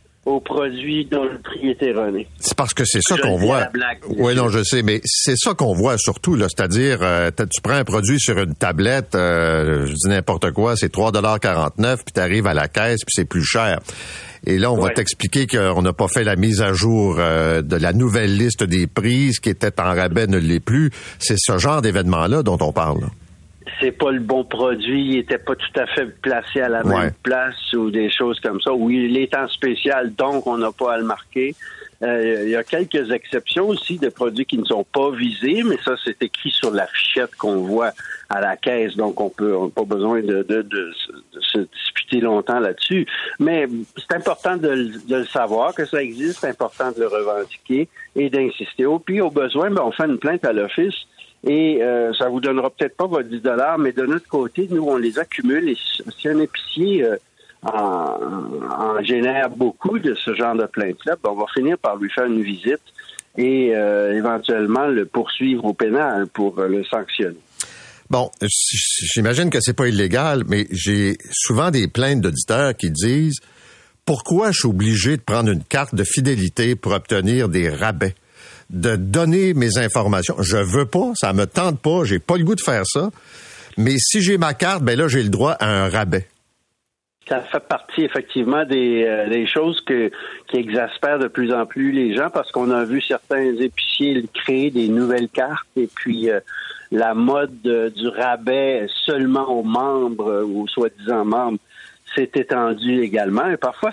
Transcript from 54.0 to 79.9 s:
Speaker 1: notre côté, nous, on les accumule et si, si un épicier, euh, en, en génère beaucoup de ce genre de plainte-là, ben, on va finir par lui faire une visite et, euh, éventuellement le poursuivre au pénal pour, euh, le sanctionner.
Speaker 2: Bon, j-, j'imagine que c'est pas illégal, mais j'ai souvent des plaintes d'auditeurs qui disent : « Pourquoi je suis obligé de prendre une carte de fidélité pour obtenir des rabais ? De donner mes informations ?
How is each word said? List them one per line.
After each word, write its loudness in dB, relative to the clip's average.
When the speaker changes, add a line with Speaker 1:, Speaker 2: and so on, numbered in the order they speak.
Speaker 1:
notre -2
côté, -2
nous, 0
on 2
les 0
accumule 0
et 0
si, -6
si -4
un 2
épicier, 0
euh, 2
en, -2
en -2
génère 0
beaucoup -2
de 0
ce -4
genre 0
de 0
plainte-là, -4
ben, 0
on -4
va -2
finir 0
par -2
lui -4
faire -2
une 0
visite -2
et, 2
euh, 2
éventuellement 0
le 0
poursuivre -2
au 0
pénal 0
pour, -2
euh, 2
le 0
sanctionner. -4
Speaker 2:
Bon, 0
j-, -2
j'imagine 2
que 2
c'est 0
pas 2
illégal, 2
mais 0
j'ai 0
souvent 0
des 2
plaintes 2
d'auditeurs 0
qui -2
disent : « 2
Pourquoi 2
je 0
suis 2
obligé 2
de -14
prendre 0
une 0
carte -2
de 2
fidélité 0
pour -2
obtenir 0
des 2
rabais ? -2
De 0
donner 2
mes 2
informations ? 0